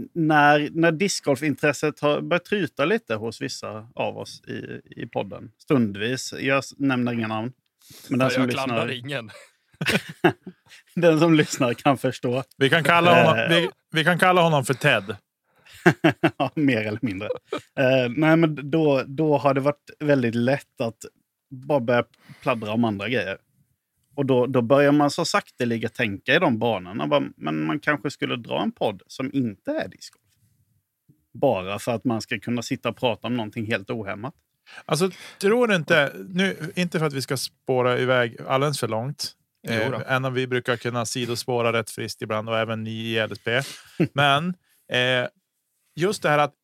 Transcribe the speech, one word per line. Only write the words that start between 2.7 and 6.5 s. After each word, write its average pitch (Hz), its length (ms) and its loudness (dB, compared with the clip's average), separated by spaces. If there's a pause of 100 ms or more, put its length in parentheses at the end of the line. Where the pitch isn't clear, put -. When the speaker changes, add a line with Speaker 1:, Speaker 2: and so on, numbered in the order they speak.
Speaker 1:
lite 196 300 -2
hos 110 260 -8
vissa 107 540 -10
av 107 240 -6
oss - 300 -14
i, 120 320 -10 (220)
i 120 40 -10
podden, - 520 -10
stundvis. 117 720 -2
Jag 135 260 0